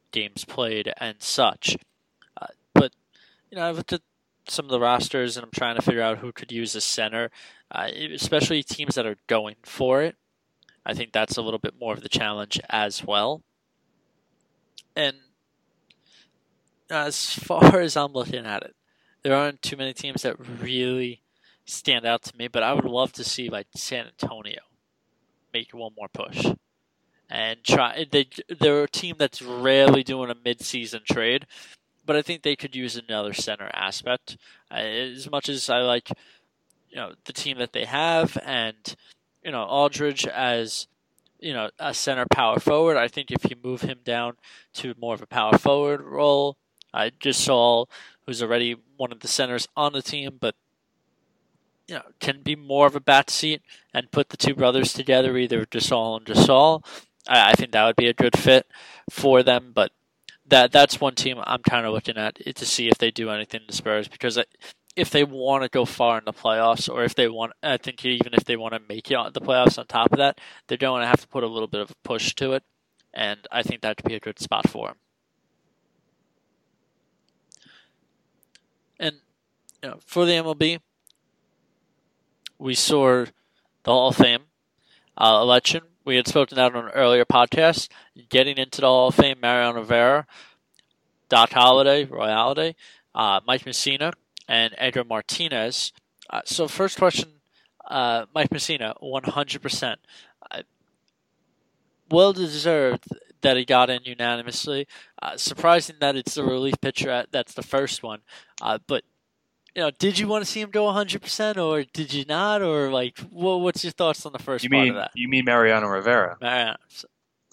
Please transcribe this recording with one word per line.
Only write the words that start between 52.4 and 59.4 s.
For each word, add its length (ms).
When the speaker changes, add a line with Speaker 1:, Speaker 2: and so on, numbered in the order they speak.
Speaker 1:
be 140
more 320
of 80
a 40
bat 300
seat 320
and 180
put 180
the 80
two 180
brothers 380
together, 440
either 280
Gasol 520
and 80
Gasol. 600
I, 240
I 20
think 180
that 140
would 100
be 120
a 60
good 240
fit 300
for 340